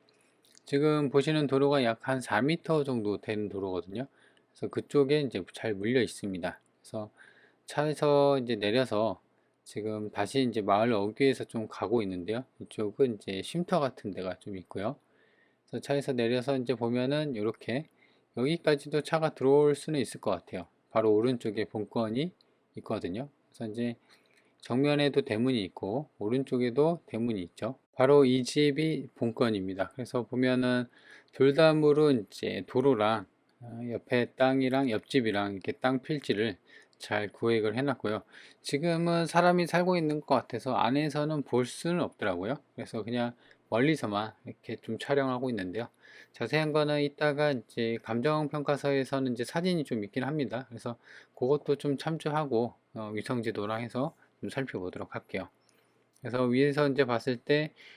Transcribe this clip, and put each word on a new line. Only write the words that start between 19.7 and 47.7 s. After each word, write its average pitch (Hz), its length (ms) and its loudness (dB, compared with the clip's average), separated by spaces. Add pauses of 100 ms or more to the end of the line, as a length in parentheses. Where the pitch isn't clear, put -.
수는 147 260 -2
있을 123 200 -6
것 110 100 -2
같아요. 90 360 -6 (240)
바로 110 240 4
오른쪽에 113 520 0
본건이 117 640 -4 (440)
있거든요. 107 520 -6 (220)
그래서 113 200 -10
이제 117 260 -4 (680)
정면에도 143 600 2
대문이 117 420 0
있고 104 440 -6 (100)
오른쪽에도 127 880 0
대문이 110 360 -4
있죠. 107 340 -8 (200)
바로 143 280 8
이 127 180 4
집이 147 720 0
본건입니다. 104 800 0
그래서 120 300 -4
보면은 127 640 0 (460)
돌담으로 151 800 6
이제 101 560 -2
도로랑, 113 600 2 (340)
어, 117 200 -14 (100)
옆에 117 460 0
땅이랑 131 540 2
옆집이랑 104 640 0
이렇게 98 200 -6
땅 131 280 0
필지를 113 560 -2 (420)
잘 104 300 -2
구획을 110 480 0
해놨고요. 117 460 -2 (400)
지금은 170 640 0
사람이 175 400 4
살고 180 300 2
있는 151 240 0
것 143 140 0
같아서 120 400 -2
안에서는 147 680 0
볼 123 240 0
수는 170 340 -4
없더라고요. 104 560 -4 (180)
그래서 117 300 -8
그냥 120 300 -4 (340)
멀리서만 110 640 0 (120)
이렇게 117 320 -12
좀 110 220 -8
촬영하고 131 520 -2
있는데요. 104 380 -6 (440)
자세한 147 400 -2
거는 147 300 2
이따가 147 500 0
이제 117 500 -4